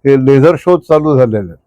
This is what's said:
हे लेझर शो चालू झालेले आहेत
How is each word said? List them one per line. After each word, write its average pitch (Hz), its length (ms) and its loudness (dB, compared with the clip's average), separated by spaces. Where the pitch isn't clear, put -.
हे 135 200 0
लेझर 139 320 2
शो 180 180 -2
चालू 156 400 -2
झालेले 107 360 -4
आहेत 78 40 -20